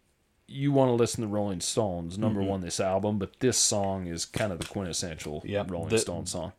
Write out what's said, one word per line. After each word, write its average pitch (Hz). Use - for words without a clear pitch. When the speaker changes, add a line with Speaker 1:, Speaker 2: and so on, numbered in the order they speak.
Speaker 1:
you 139
wanna 135
listen 120
to 110
Rolling 101
Stones, 90
number 107
Speaker 2:
Mm-hmm. 95
Speaker 1:
one, 95
this 85
album, 98
but 95
this 127
song 95
is 85
kind 107
of 82
the -
quintessential 80
Speaker 2:
Yep. 98
Speaker 1:
Rolling 85
Speaker 2:
Thi-, 113
Speaker 1:
Stones 87
song. 85